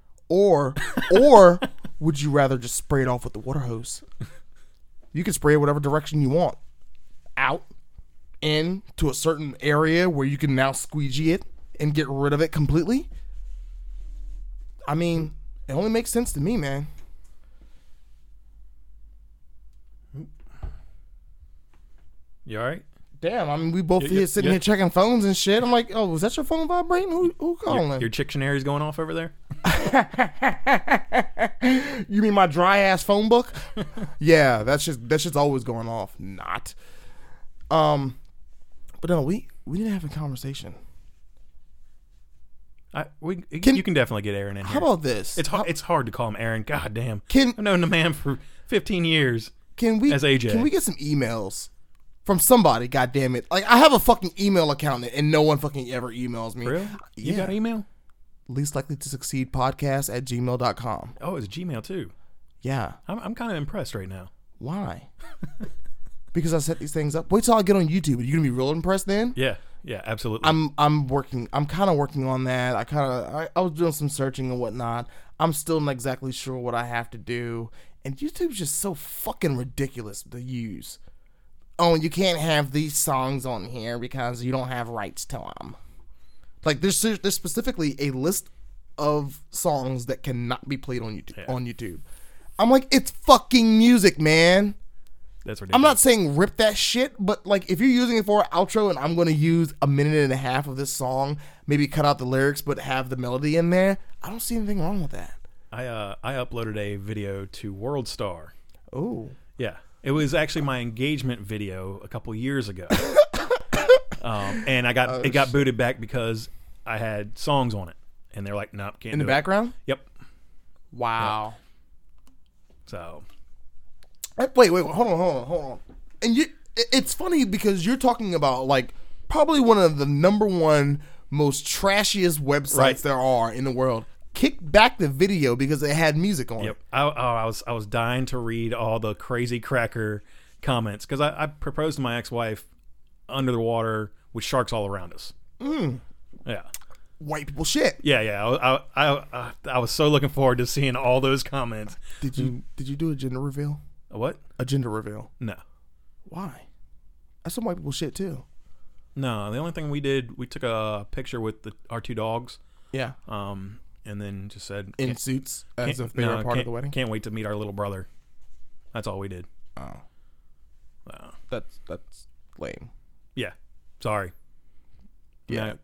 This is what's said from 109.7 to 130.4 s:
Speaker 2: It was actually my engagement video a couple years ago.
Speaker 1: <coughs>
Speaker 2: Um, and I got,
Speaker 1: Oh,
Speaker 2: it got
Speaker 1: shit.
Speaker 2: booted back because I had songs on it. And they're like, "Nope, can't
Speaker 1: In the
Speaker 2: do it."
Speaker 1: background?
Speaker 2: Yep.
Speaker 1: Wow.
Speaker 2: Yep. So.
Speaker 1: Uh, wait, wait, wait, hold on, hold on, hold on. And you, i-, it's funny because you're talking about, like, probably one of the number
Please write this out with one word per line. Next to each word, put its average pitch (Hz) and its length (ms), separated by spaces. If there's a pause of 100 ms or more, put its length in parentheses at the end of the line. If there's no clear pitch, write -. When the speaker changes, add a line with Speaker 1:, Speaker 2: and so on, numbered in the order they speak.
Speaker 2:
It 135 80
was 147 240
actually 156 280
my 131 180
engagement 123 600
video 98 640
a - 40
couple 113 260
years 123 340
ago. 95 220
Speaker 1:
<coughs> - 80 (1200)
Speaker 2:
Um, 107 460
and 123 200
I 123 60
got, 127 180
Speaker 1:
Oh, 127 100
Speaker 2:
it 131 100
got 135 160
Speaker 1:
shit. 123 60
Speaker 2:
booted 135 240
back 123 240
because 113 480 (360)
I 113 140
had 104 400
songs 131 340
on 95 160
it. 80 60 (400)
And 101 100
they're 101 120
like, 101 180
"Nope, 101 260
can't 117 120
Speaker 1:
In 147 80
the 139 40
Speaker 2:
do 110 40
it." 131 40
Speaker 1:
background? 196 400 (140)
Speaker 2:
Yep. 135 140 (920)
Speaker 1:
Wow. 113 600 (720)
Speaker 2:
Yep. - 80 (520)
So. 82 360 (1120)
Speaker 1:
Uh, 262 100 (100)
wait, 226 140
wait, 180 140
wait, 127 100
hold 233 140
on, 175 80
hold 170 200
on, 120 100
hold 156 180
on. 127 140 (440)
And 233 140
you, 302 100 (300)
i-, 233 60 (100)
it's 262 220
funny 349 300
because 196 420
you're 254 100
talking 240 380
about, 131 320
like, 131 280 (340)
probably 302 320
one 226 180
of 160 200
the 139 80
number 185 400